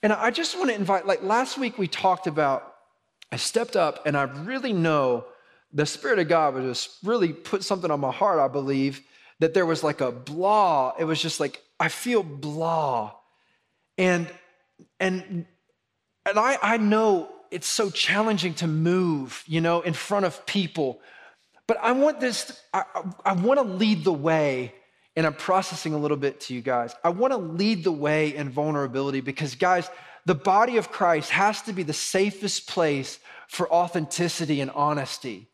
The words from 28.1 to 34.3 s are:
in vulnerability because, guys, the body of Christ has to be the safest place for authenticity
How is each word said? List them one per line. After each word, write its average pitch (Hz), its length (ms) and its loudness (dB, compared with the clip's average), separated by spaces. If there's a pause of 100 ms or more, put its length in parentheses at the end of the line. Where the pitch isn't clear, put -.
in 143 160 -6
vulnerability 139 680 -2
because, 135 340 -6
guys, 180 340 2 (380)
the 170 80 2
body 208 420 4
of 202 140 0
Christ 165 400 0
has 202 320 2
to 226 100 -8
be 185 100 -4
the 151 100 -4
safest 196 760 -2
place 147 500 0 (300)
for - 240 -2
authenticity 165 880 0